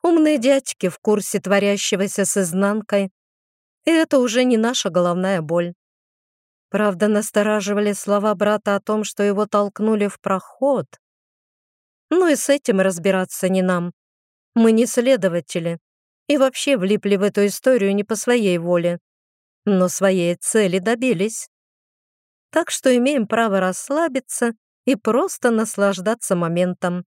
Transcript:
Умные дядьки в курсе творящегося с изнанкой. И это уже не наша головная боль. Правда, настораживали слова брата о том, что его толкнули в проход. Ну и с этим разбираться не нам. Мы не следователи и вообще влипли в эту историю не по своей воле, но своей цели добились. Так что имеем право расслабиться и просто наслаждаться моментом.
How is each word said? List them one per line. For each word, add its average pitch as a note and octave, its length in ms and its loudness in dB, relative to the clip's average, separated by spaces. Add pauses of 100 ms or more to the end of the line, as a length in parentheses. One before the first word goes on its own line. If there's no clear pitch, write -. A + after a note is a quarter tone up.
Умные D#4 360 4
дядьки C4 500 0
в - 120 -6
курсе G#3 380 -2
творящегося G3+ 840 0
с - 140 -2
изнанкой. G3 720 -2 (760)
И D#4 60 0
это D#4+ 300 4
уже B3 240 0
не B3 120 2
наша A3+ 320 0
головная F3 540 0
боль. F3 320 -2 (960)
Правда, G#3 380 0
настораживали G#3 840 0
слова G3+ 420 -2
брата G#3 400 0
о G3 60 -2
том, G#3+ 240 -4
что - 180 -6
его G3+ 220 0
толкнули G#3 600 0
в G3 120 -8
проход. G3 680 -2 (1200)
Ну F4+ 180 2
и D4 100 2
с - 120 -6
этим F#3+ 320 0
разбираться F#3 680 -2
не F#3+ 100 0
нам. F3+ 320 -2 (640)
Мы A3+ 180 6
не A3+ 140 4
следователи F3 920 -2 (500)
и D4 80 2
вообще C4 400 2
влипли G3+ 400 0
в F#3 60 0
эту G3+ 240 2
историю G3 480 0
не G3+ 100 -2
по A3 100 -4
своей G#3+ 440 0
воле, F3 420 -2 (640)
но F#3 240 2
своей F3+ 480 0
цели G3 420 0
добились. A3 720 -2 (1000)
Так E4 200 -2
что C4 260 2
имеем B3 300 0
право A3 340 0
расслабиться B3+ 920 -4 (320)
и B3+ 100 2
просто B3 560 0
наслаждаться G3+ 840 -2
моментом. F3 720 -2